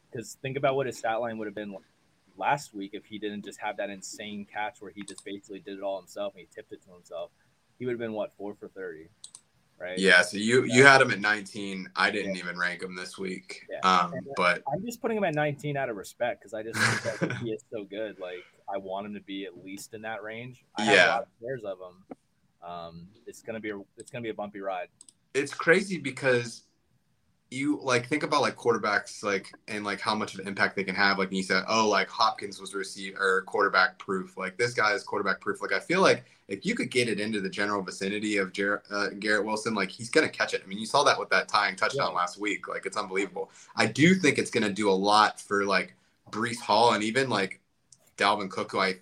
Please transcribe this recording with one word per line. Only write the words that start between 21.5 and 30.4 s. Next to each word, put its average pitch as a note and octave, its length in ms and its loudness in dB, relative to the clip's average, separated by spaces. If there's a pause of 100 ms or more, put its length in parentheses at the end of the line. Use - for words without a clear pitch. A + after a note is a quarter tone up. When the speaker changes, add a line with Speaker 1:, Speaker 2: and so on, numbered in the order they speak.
Speaker 1:
of F#2+ 160 -8
him. F#2 240 -18 (580)
Um, E2+ 460 -12 (180)
it's - 160 -16
gonna A2+ 180 -8
be G#2+ 100 -6
a, G2+ 100 -8 (160)
it's A#2 140 -20
gonna B2 120 -8
be A2+ 80 -4
a G2+ 40 -6
bumpy G#2 260 -10
ride. F#2 280 -6 (460)
Speaker 2:
It's C#3 200 0
crazy F#3+ 440 2
because B2+ 640 0 (880)
you, C#3+ 320 0
like, B2 260 2
think D3+ 160 0
about, D3 180 2
like, G#2+ 140 0
quarterbacks, G#2+ 680 0
like, G2 300 -2 (160)
and, G#2 160 -6
like, G2+ 160 -4
how A2+ 120 0
much G#2+ 220 -2
of F#2+ 60 -10